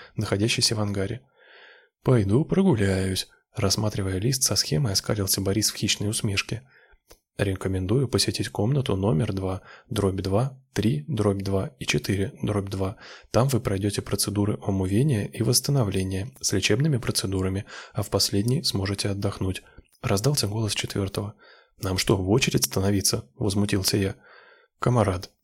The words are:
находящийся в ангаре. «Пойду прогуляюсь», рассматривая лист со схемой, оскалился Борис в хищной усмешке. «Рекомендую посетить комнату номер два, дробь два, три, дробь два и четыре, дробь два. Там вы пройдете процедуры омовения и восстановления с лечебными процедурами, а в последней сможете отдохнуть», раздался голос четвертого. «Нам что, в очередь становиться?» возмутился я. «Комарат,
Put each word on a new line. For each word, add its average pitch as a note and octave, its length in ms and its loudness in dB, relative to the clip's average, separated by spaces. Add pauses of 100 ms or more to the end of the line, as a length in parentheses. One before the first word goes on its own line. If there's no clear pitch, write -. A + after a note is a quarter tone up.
(160)
находящийся A2 580 0
в G#2+ 60 -2
ангаре. G2+ 400 -2 (840)
«Пойду A#2+ 420 4
прогуляюсь», G2 840 2 (300)
рассматривая G2 600 0
лист B2+ 240 0
со - 140 0
схемой, C#3+ 360 0
оскалился G2+ 480 0
Борис G2 300 0
в - 60 -10
хищной G#2 320 -2
усмешке. G#2+ 540 -4 (760)
«Рекомендую F#2+ 720 0
посетить - 400 0
комнату B2 480 0
номер G#2+ 360 0
два, F#2+ 300 -4 (260)
дробь G2 320 0
два, G2+ 400 0 (120)
три, A#2 340 0
дробь G2+ 360 0
два G2 360 -2
и - 80 -8
четыре, F#2+ 460 -2 (100)
дробь G2+ 260 -2
два. F#2+ 280 -4 (340)
Там A2+ 180 4
вы B2 120 2
пройдете G2+ 420 -2
процедуры G2+ 580 -2
омовения G2+ 680 0
и - 140 -6
восстановления G2 1000 0
с - 120 -2
лечебными B2 440 2
процедурами, F#2+ 680 -2 (280)
а G#2+ 100 -2
в - 80 -6
последней A#2 540 0
сможете G2+ 460 -2
отдохнуть», G2 520 -4 (400)
раздался A2 460 0
голос G#2+ 260 -2
четвертого. G2+ 600 -4 (460)
«Нам F#2 160 -2
что, G#2+ 200 4
в F#2 120 0
очередь C#3 360 4
становиться?» G2 600 0 (120)
возмутился G2+ 600 0
я. G2 200 0 (640)
«Комарат, G2+ 500 2 (140)